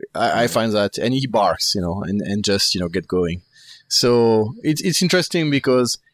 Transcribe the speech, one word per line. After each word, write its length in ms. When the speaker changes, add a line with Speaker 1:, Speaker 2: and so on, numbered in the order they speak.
Speaker 1:
I, 140
I 120
Speaker 2:
Yeah. 60
Speaker 1:
find 260
that, 240
and 160
he 140
barks, 480
you 60
know, 220
and, 180
and 220
just, 320
you 60
know, 80
get 180
going. 340
So 640
it's, 180
it's 200
interesting 500
because, 460